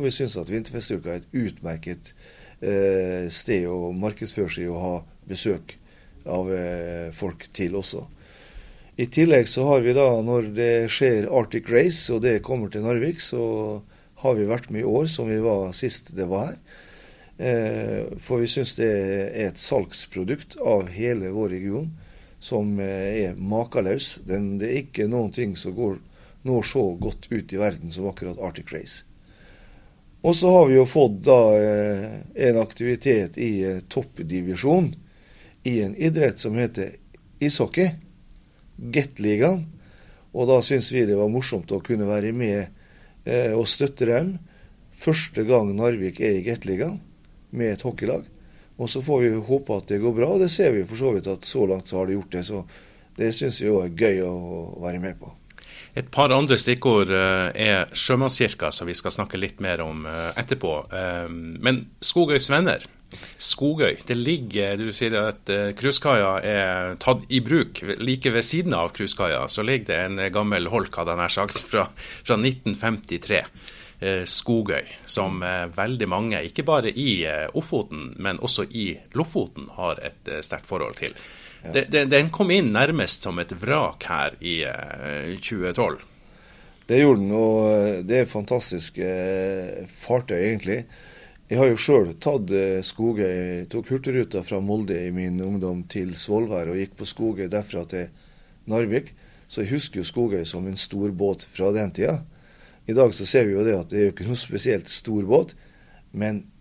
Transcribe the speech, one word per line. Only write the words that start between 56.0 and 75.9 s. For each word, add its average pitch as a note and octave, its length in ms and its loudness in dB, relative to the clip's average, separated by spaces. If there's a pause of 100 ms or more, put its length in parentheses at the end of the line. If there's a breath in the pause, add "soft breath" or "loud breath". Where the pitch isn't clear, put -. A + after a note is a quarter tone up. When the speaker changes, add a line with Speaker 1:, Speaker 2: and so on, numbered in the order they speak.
Speaker 2:
par C#3+ 200 4
andre C3+ 280 4
stikkord, A2+ 480 4
eh, F#2+ 480 2
er G2+ 300 2 (100)
Sjømannskirka, B2+ 760 0
som - 140 -2
vi F2 60 -4
skal F#2+ 180 -2
snakke F#2 300 -4
litt F#2+ 200 -6
mer F2+ 200 -2
om, D#2 240 -6
eh, E2 320 -6
etterpå. G2 560 -4
Eh, F2+ 360 -4
men E2 580 -4 (160)
Skogøys D3 480 2
Venner, D#3+ 340 2 (540 loud breath)
Skogøy, D3 680 2
det B2 120 -2
ligger, G#2+ 580 -2
du A2 160 -4
sier A2+ 280 -2
at, G#2+ 280 -4
eh, G2+ 240 0
cruisekaia G#2+ 600 2 (120)
er F#2 520 -2
tatt - 340 2
i B2+ 100 2
bruk C3+ 420 0
ve-, F#2+ 180 -6
like C3 320 -2
ved A2+ 120 2
siden E3 300 0
av E2+ 180 -2
cruisekaia, E2 560 -2
så G#2+ 160 -4
ligger A#2+ 220 -2
det E2+ 180 0
en F#2+ 280 -4
gammel G2+ 360 0
holk, G2+ 300 -2
hadde E2+ 160 -2
jeg F2 80 -2
nær F2 100 0
sagt, G2 300 -2
fra, G2+ 340 0
fra - 400 -4
nitten A#2+ 400 -2
femtitre. G#2 680 -2 (560 loud breath)
Eh, F#2 280 -2
Skogøy, G#2+ 560 0 (220 loud breath)
som, F#2+ 360 -2
eh, F2+ 300 -2
veldig G#2 360 -2